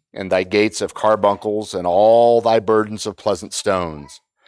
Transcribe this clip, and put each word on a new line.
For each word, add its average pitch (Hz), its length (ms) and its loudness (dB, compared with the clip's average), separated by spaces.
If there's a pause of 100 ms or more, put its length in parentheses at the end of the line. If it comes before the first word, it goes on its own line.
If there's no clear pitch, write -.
(140)
and 95 160 -8
thy 95 140 0
gates 104 380 0
of 95 120 -6
carbuncles, 104 800 -2
and 90 140 -4
all 117 540 4
thy 113 180 2
burdens 107 460 -2
of 101 100 -8
pleasant 101 380 -6
stones. 82 680 -6 (280)